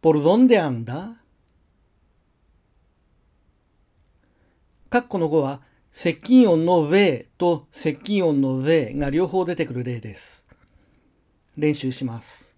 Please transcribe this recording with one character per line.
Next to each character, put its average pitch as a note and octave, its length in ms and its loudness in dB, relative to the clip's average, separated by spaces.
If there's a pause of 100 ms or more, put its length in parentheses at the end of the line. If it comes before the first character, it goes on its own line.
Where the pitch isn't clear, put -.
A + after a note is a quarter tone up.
ポ D#3+ 100 2
ル D3+ 100 2
ド E3+ 140 4
ン B3+ 120 6
デ A3+ 120 6
ア D#3 100 -2
ン A#2 140 -6
ダ？ E3+ 320 -12 (3750)
括 A#3+ 180 -2
弧 G3 100 -8
の D#3+ 120 -2
五 D#3 120 2
は、 C3+ 200 -6 (320)
接 - 220 -4
近 B3 340 4
音 E3 160 2
の E3+ 240 2
ベ F3+ 380 2 (100)
と E3+ 340 0
接 D3+ 240 -4
近 G3 300 -2
音 C#3+ 160 2
の C3 200 -2
ゼ C#3+ 320 0
が C#3 160 -4
両 E3 180 0
方 F#3 180 -2
出 F3 100 -4
て E3 100 -4
く B2+ 80 -12
る B2 120 -6
例 A#2+ 160 -8
で G#2+ 160 -16
す。 - 280 -20 (1080)
練 D3+ 180 0
習 C3+ 200 -4
し - 100 -10
ま A#2 180 -8
す。 - 360 -20